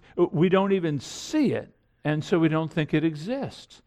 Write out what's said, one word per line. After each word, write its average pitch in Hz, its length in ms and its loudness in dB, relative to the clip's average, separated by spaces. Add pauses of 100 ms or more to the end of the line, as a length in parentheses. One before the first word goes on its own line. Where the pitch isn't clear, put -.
(180)
uh, 175 140 4
we 180 180 2
don't 190 220 4
even 165 280 0
see - 540 -2
it, 110 200 -8 (300)
and 151 200 0
so 170 160 0
we 160 100 4
don't 160 220 -2
think 156 220 -2
it 156 100 2
exists. 165 840 -6